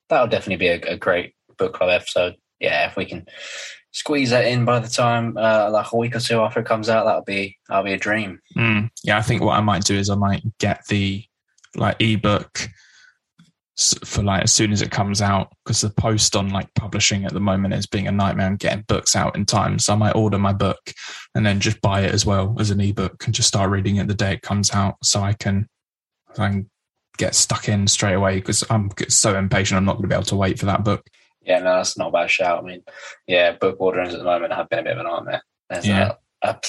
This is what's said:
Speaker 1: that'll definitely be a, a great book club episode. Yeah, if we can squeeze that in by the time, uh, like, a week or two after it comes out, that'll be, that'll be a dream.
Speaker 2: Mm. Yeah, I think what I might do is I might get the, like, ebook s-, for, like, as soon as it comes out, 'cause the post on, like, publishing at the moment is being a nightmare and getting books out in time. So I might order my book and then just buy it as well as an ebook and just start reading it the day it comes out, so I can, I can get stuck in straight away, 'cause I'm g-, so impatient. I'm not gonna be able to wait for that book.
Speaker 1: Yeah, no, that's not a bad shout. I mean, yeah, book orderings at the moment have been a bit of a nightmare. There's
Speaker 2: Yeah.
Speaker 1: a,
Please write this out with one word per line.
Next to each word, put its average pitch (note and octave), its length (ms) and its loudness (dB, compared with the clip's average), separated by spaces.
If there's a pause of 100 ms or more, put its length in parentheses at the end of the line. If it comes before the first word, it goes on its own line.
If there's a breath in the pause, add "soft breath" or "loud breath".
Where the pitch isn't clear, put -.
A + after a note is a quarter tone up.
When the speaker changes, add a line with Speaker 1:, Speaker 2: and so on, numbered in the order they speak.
Speaker 1:
that'll C3 180 4
definitely G2 300 -2
be F2 120 2
a, E2+ 240 -2
a F2 40 -6
great F2+ 380 -2 (220)
book F#2 180 -2
club F2+ 160 0
episode. F2+ 440 -2 (240)
Yeah, - 300 0
if - 80 -10
we G2 80 -4
can E2+ 200 -12 (680 loud breath)
squeeze C#3 400 -2
that A#2+ 140 4
in A#2+ 200 2
by A#2+ 140 2
the A#2 100 -6
time, A#2 480 0
uh, G#2+ 340 4
like, G#2+ 220 0
a A#2 40 0
week A#2+ 180 -2
or A2+ 40 -2
two A#2 220 0
after A2 180 0
it A2+ 60 -4
comes A2 240 -2
out, A2 160 4
that'll G#2+ 180 2
be, G2 340 -6 (120)
that'll G2 160 0
be G2 80 -2
a F#2+ 40 -2
dream. G#2 420 -4 (180)
Speaker 2:
Mm. A2+ 320 0 (120)
Yeah, G#2 160 2
I A2 40 2
think A2 200 0
what F#2 160 2
I G#2 40 4
might G2+ 240 0
do G#2 120 2
is G2 120 0
I G2+ 60 0
might G2 280 0 (160)
get - 280 -2
the, G2+ 360 -2 (520)
like, G#2+ 260 0
ebook G#2 680 0 (1120 soft breath)
s-, - 260 0
for, - 200 -2
like, G2 200 2
as A2 100 2
soon G#2+ 180 2
as G2+ 100 0
it - 100 -4
comes G2+ 300 -2
out, G2+ 320 0 (120)
'cause - 160 -2
the G#2+ 80 -2
post G#2+ 460 0
on, G2 140 0
like, G2 260 -4
publishing G2 500 0
at F2+ 80 -6
the F#2 60 -4
moment G2 340 0
is G2 140 -4
being G2 200 -2
a G2+ 40 -2
nightmare G2 360 0
and G2 120 0
getting - 280 -4
books - 280 0
out F2 200 0
in G2+ 100 -2
time. G2 340 0
So G#2 140 2
I - 20 4
might G#2+ 200 2
order G#2+ 220 2
my G2 160 2
book G2 400 -2 (400 loud breath)
and A2 120 2
then G2+ 140 2
just G#2+ 220 0
buy G2 200 2
it G2 120 2
as G2+ 120 2
well G2+ 340 2
as G#2 120 0
an G2+ 100 2
ebook G2 440 -2
and A2+ 80 0
just - 140 0
start G2 220 2
reading G2 280 0
it F#2+ 100 0
the G#2 60 -2
day G2 200 0
it - 80 -6
comes G2+ 300 0
out, G2+ 320 0
so - 180 2
I G2 120 0
can, G2+ 340 0 (680)
I G#2 120 -2
can G2 200 -2 (480)
get F2+ 180 -2
stuck - 340 0
in G2+ 180 2
straight G2 260 2
away, F#2+ 280 2
'cause - 280 -2
I'm G#2+ 280 0
g-, - 120 -6
so G2+ 280 2
impatient. G2 400 0
I'm F#2+ 80 4
not G2 100 2
gonna - 140 -4
be F#2 60 2
able F#2+ 100 -2
to - 100 0
wait G2 240 0
for - 80 -2
that G2+ 160 0
book. G2+ 220 0 (360 soft breath)
Speaker 1:
Yeah, F2+ 180 2
no, F#2 180 2
that's - 200 -2
not - 120 -4
a - 20 -2
bad E2+ 180 0
shout. F2 300 2
I - 20 -8
mean, F2+ 220 -14 (420 loud breath)
yeah, F2 280 4
book F#2+ 260 0
orderings F2+ 340 0
at E2+ 60 -8
the E2+ 60 -12
moment E2+ 280 0
have E2+ 160 -4
been - 100 -2
a - 40 -6
bit - 140 -4
of - 80 -8
a E2+ 40 -4
nightmare. - 320 -6 (280)
There's F#2 180 -4
Speaker 2:
Yeah. G2 240 2 (320)
Speaker 1:
a, G#2 120 -2 (140)